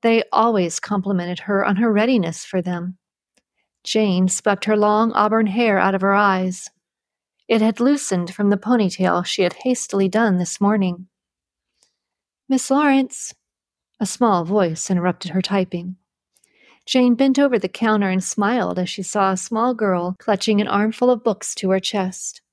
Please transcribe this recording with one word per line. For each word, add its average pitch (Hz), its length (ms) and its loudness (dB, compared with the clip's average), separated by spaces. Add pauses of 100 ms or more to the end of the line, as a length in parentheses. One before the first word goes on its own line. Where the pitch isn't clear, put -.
They 226 280 2
always 214 480 2
complimented 185 600 -4
her 202 240 -2
on 196 120 0
her 226 140 2
readiness 208 540 0
for 185 160 -4
them. 180 380 -6 (840)
Jane 190 460 2
swept - 380 -2
her 214 100 2
long 214 360 2
auburn 214 340 2
hair 208 320 2
out 190 180 2
of 185 60 -2
her 196 120 2
eyes. 190 540 0 (800)
It 226 140 2
had 220 180 0
loosened 202 520 0
from 202 180 0
the 202 80 2
ponytail 185 680 0
she - 180 -2
had 180 120 0
hastily 196 540 -2
done 208 280 2
this 180 240 -4
morning. 190 480 0 (1400)
"Miss 262 240 0
Lawrence," 269 640 2 (640)
a 202 80 -2
small 190 380 2
voice 175 460 0
interrupted 180 420 -2
her 190 100 -2
typing. 185 540 -4 (880)
Jane 247 300 4
bent 269 240 2
over 269 200 4
the - 80 -2
counter 214 440 0
and 185 120 0
smiled 202 560 -2
as 180 120 -4
she - 120 -10
saw 190 300 0
a 185 40 -2
small 233 380 -2
girl 185 460 -2
clutching 208 400 0
an 214 80 -2
armful 220 420 0
of 240 140 0
books - 320 -2
to 185 140 -2
her 190 100 2
chest. - 640 -6 (100)